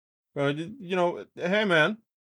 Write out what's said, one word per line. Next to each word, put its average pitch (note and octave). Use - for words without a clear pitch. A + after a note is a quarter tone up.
uh, C#3+
y-, E3+
you F#3
know, E3+
"Hey, F#3+
man, F3